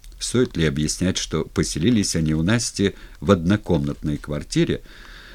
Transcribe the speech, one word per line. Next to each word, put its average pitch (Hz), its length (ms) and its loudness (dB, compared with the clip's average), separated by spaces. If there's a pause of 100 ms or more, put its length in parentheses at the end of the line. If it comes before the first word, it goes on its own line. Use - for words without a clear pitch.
(180)
Стоит - 380 0
ли 80 100 4
объяснять, 76 500 0
что - 280 -2
поселились 92 720 0
они 78 180 2
у 80 80 2
Насти 101 520 0 (260)
в 73 100 2
однокомнатной 80 840 2
квартире, 73 640 -2 (520)